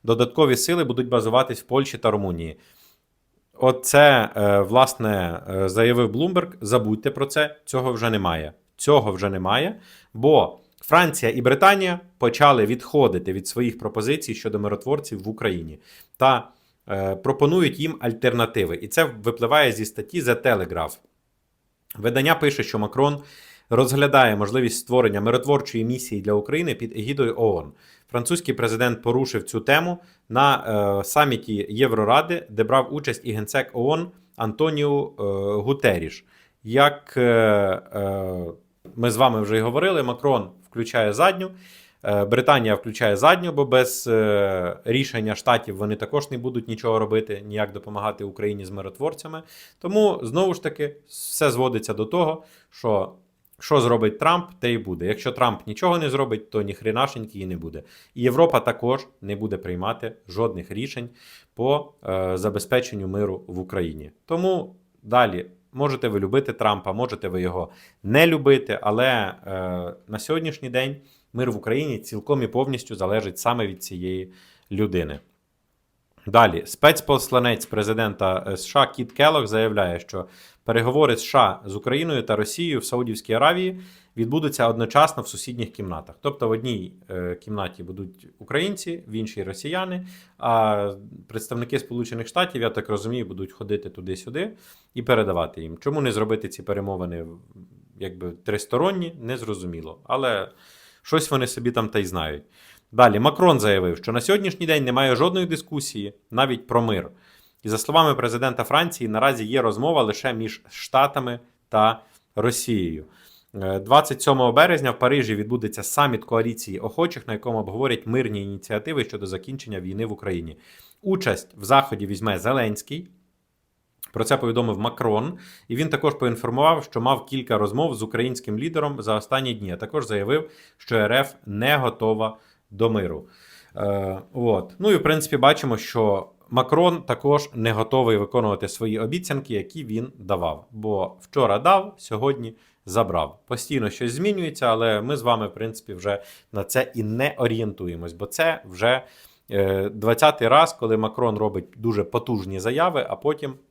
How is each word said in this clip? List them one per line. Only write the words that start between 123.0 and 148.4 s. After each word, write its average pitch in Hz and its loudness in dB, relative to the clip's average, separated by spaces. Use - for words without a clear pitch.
Про 110 -2
це 135 2
повідомив 117 0
Макрон. 117 -2
І 117 -4
він 156 -2
також 151 0
поінформував, 131 2
що - -6
мав 131 0
кілька 123 -2
розмов 120 0
з 107 -8
українським 113 -4
лідером 147 -4
за 107 -2
останні 131 -2
дні, 101 -8
а 85 -6
також 110 -6
заявив, 107 -2
що - -4
Р 107 2
Ф 135 0
не 113 0
готова 110 0
до 110 0
миру. 90 -2
Е, 98 -2
от. 113 0
Ну 208 2
і, 185 6
в 143 0
принципі, 156 0
бачимо, 131 4
що 104 0
Макрон 160 4
також 143 0
не 113 0
готовий 113 2
виконувати 101 0
свої 110 -4
обіцянки, 139 -6
які 127 -8
він 113 -6
давав. 87 -4
Бо 107 -4
вчора 107 2
дав, 190 2
сьогодні 117 -4
забрав. 90 -2
Постійно 120 -4
щось 117 -6
змінюється, 165 -4
але 113 2
ми 139 -4
з 117 -8
вами, 117 2
в - -10
принципі, 110 -10
вже 101 -4
на 101 -4
це - -2
і 117 -4
не 120 -2
орієнтуємось. 95 -4
Бо 92 -10
це 165 -2